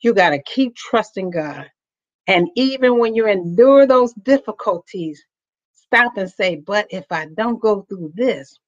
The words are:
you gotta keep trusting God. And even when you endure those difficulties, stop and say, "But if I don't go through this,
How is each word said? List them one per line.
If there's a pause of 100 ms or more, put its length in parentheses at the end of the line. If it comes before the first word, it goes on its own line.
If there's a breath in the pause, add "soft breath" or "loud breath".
you
gotta
keep
trusting
God. (600)
And
even
when
you
endure
those
difficulties, (500)
stop
and
say,
"But
if
I
don't
go
through
this,